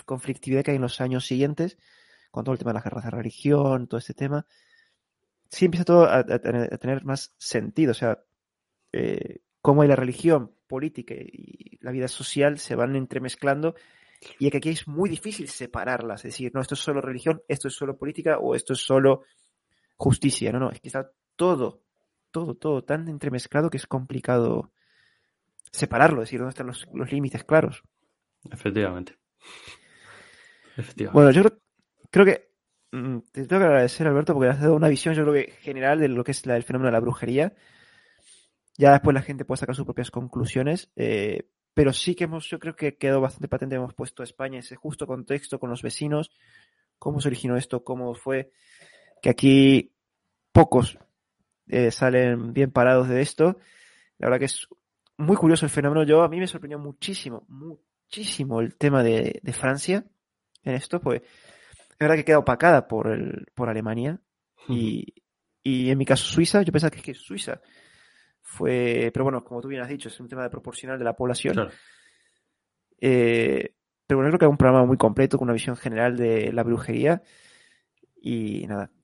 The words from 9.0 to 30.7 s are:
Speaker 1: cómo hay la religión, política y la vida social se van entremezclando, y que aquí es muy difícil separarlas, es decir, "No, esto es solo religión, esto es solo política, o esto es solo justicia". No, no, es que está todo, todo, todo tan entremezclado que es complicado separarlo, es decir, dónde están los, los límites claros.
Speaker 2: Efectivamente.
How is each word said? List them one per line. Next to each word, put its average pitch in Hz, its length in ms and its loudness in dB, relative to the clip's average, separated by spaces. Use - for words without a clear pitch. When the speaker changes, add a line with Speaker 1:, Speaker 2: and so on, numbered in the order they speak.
Speaker 1:
cómo 143 200 6
hay 147 60 6
la 139 80 6
religión, 127 560 0
política 131 480 -10
y - 680 -20
la 127 100 -12
vida 127 160 -4
social 143 520 -2
se - 160 -8
van 123 200 -2
entremezclando, 139 800 -4
y 139 120 2
que 147 60 -4
aquí 151 120 -4
es 160 180 -6
muy 160 220 -2
difícil 202 380 -10
separarlas, 120 800 -8
es 110 80 -12
decir, 123 200 -8
"No, 135 80 -4
esto 127 140 -8
es - 60 -10
solo 143 200 -4
religión, 135 460 -4
esto 139 200 -6
es 131 80 -8
solo 139 220 -8
política, 156 420 -2
o 127 160 -2
esto - 180 -6
es 127 120 -4
solo 135 380 4
justicia". 127 560 0
No, 123 80 -4
no, 131 120 -2
es - 100 -16
que - 80 -20
está 135 220 -10
todo, 165 480 0
todo, 160 240 -8
todo 143 280 -4
tan 160 240 -6
entremezclado 147 640 -4
que - 80 -6
es - 100 -10
complicado 123 840 -2
separarlo, 139 520 2
es 110 60 -8
decir, 123 100 -8
dónde 127 100 -6
están 127 180 -12
los, - 260 -16
los 127 180 -8
límites 139 320 -6
claros. 151 400 2
Speaker 2:
Efectivamente. 98 640 -6